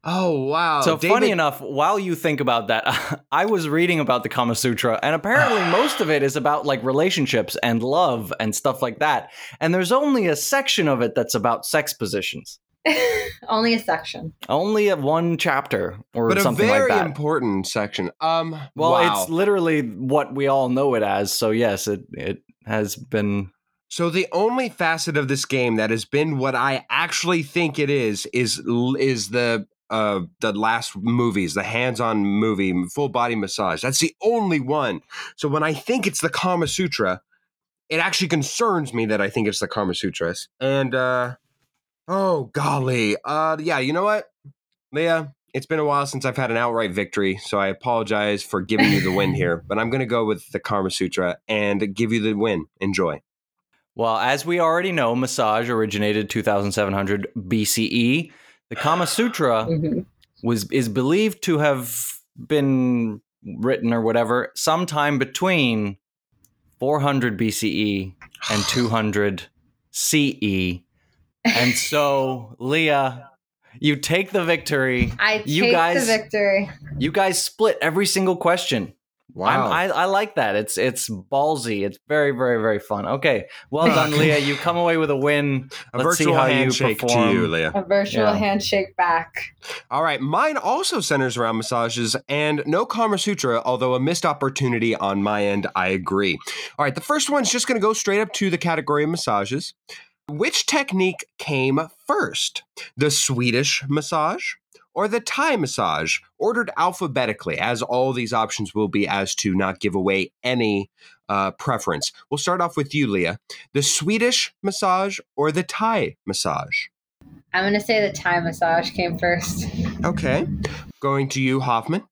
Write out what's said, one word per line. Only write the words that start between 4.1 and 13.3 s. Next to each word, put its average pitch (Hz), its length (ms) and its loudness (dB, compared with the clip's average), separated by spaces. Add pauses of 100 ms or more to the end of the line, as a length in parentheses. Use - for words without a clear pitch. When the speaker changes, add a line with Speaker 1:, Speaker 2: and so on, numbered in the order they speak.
Speaker 2:
the 113 60 -6
Kama 117 260 0
Sutra, 117 480 0
and 151 120 2
apparently 233 460 2
Speaker 1:
<sighs> 175 100 0
Speaker 2:
most 233 300 2
of 165 100 0
it 143 120 4
is 139 140 0
about, 147 300 0
like, 135 160 0
relationships 131 800 2
and 113 200 2
love 131 580 0
and 107 140 -2
stuff 131 280 0
like 120 180 -4
that. 143 300 0 (300)
And 165 140 2
there's 185 180 2
only 262 340 4
a 151 100 2
section - 520 0
of 127 140 2
it 117 120 0
that's 120 200 0
about 117 320 0
sex 151 260 0
positions. - 680 -6 (280)
Speaker 3:
<laughs> 320 40 4 (580)